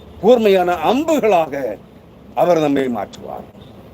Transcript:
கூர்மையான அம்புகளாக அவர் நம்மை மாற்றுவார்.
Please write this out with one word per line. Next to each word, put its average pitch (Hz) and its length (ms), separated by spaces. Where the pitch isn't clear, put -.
கூர்மையான 190 520
அம்புகளாக 180 1040
அவர் 165 240
நம்மை 139 280
மாற்றுவார். 95 600